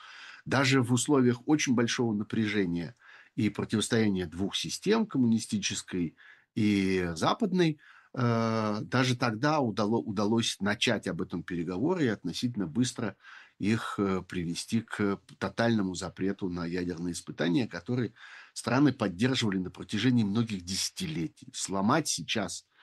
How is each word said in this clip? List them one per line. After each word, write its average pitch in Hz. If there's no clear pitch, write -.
даже 131
в 113
условиях 123
очень 147
большого 117
напряжения 101
и 107
противостояние 104
двух 90
систем, 208
коммунистической 110
и 95
западной, 165
э, 113
даже 127
тогда 127
удало-, 110
удалось 110
начать 104
об 85
этом 87
переговоры 95
и -
относительно 101
быстро 113
их, 107
э, 95
привести 87
к 101
тотальному 98
запрету 92
на 87
ядерные 87
испытания, 143
которые 120
страны 127
поддерживали 104
на 90
протяжении 113
многих 104
десятилетий. 87
Сломать 104
сейчас -